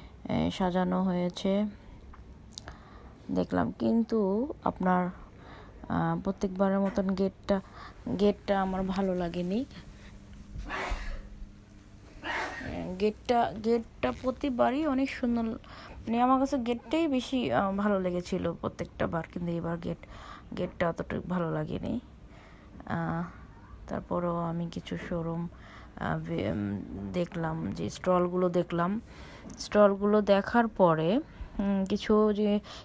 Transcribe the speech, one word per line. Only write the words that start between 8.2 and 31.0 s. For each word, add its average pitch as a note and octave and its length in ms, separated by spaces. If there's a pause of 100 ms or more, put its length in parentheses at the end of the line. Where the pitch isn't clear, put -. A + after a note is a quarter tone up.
গেটটা G3+ 420
আমার F#3+ 200
ভালো F#3+ 320
লাগেনি। F3+ 500 (3250)
গেটটা, A#3 520 (120)
গেটটা A#3 480 (100)
প্রতিবারই B3+ 640
অনেক C4+ 240
সুন্দর, A#3 320
মানে - 800
আমার B3+ 180
কাছে C#4 180
গেটটাই A#3+ 500
বেশি, B3 440
আহ, G3 240
ভালো G3+ 240
লেগেছিল F3 520
প্রত্যেকটা - 540
বার, E3+ 160 (100)
কিন্তু F3 200
এবার E3+ 260
গেট, E3+ 200 (600)
গেটটা F3+ 300
অতটা - 400
ভালো E3+ 220
লাগেনি। D#3+ 500 (840)
আহ, E3 380 (640)
তারপরও F3 480
আমি E3+ 340
কিছু - 260
শোরুম, E3+ 520 (520)
আহ, D#3+ 180
ভে-, D#3 340
উম, - 300 (300)
দেখলাম, E3+ 600
যে E3 180
স্টলগুলো F3+ 580
দেখলাম। F3 520 (580)
স্টলগুলো G#3 640
দেখার G3+ 460
পরে, E3+ 520 (380)